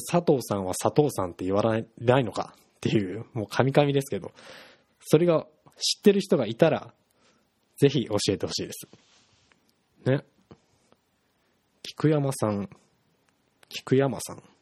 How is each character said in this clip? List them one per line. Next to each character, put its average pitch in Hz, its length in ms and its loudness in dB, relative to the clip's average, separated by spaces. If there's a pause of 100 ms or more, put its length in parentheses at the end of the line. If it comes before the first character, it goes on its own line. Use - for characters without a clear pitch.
佐 170 160 2
藤 147 160 4
さ 107 160 -4
ん 95 100 -4
は 92 140 -4
佐 110 140 0
藤 151 160 4
さ 92 160 -4
ん 85 60 -8
っ - 20 -16
て - 100 -8
言 92 80 -2
わ 104 120 4
な 113 560 2
い 123 40 2
の 98 60 -4
か - 260 -8
っ - 40 -20 (200)
て 120 100 -2
い 98 220 0
う、 110 200 -10
も 110 120 -6
う - 40 -10
カ - 160 2
ミ 135 80 0
カ 147 120 6
ミ 143 80 0
で 139 100 0
す - 60 -4
け 98 120 -6
ど、 - 100 -12 (720)
そ - 180 4
れ 175 80 0
が 160 220 0 (280)
知 - 220 -4
っ - 40 -20
て 202 100 8
る 196 80 2
人 - 160 0
が 120 100 0
い 110 80 -6
た 160 160 2
ら、 - 240 -6 (840)
ぜ 139 100 6
ひ 135 180 -4
教 104 100 -2 (140)
え 95 80 -2
て 95 80 -8
ほ 85 60 -6
し - 100 -6
い - 60 -10
で - 40 -16
す。 - 160 -16 (1200)
ね。 135 180 0 (1600)
菊 - 260 -2
山 143 240 0
さ - 140 -4
ん、 101 240 -2 (1000)
菊 - 280 -4
山 131 240 0
さ 85 140 -12
ん - 80 -18 (200)